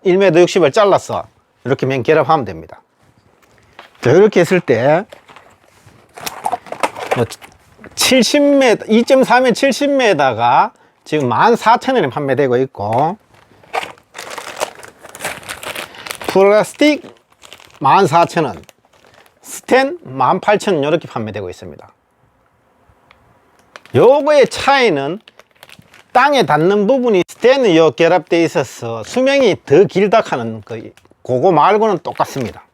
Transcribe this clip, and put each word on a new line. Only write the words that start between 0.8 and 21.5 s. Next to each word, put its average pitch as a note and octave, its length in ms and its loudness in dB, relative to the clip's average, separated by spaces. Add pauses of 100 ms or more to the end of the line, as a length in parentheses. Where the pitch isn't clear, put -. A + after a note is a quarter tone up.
이렇게 C3+ 200 -4
맨 C3 180 -4
결합하면 D3+ 420 0
됩니다. E2 360 -16 (1160)
자, A#2+ 120 0
이렇게 G3+ 280 4
했을 F3 220 2
때 C#3+ 440 0 (2000)
뭐 A#2+ 80 0 (720)
칠십 C4 460 2
미터, C4+ 440 2
이점삼 B3 600 2
에 A#3+ 40 2
칠십 C#4 380 0
미터가 D3 840 0 (320)
지금 D3 240 -2
만 D#3 300 2
사천 A#3+ 380 0
원에 E3+ 140 0
판매되고 C3+ 480 0
있고, C3 600 -4 (3000)
플라스틱 G#3 880 0 (680)
만 D#3+ 260 2
사천 E3 380 0
원, A#2 180 -12 (760)
스텐 C4+ 640 -2
만 C3+ 360 -2
팔천 G3+ 360 -2
원 C#3 80 -2
이렇게 D3+ 260 -2
판매되고 G#2+ 400 -10
있습니다. F2+ 420 -20 (2000)